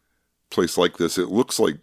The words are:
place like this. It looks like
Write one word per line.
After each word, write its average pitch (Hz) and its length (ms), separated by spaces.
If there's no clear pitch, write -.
place 90 280
like 87 180
this. 85 220
It 90 100
looks 107 320
like 82 220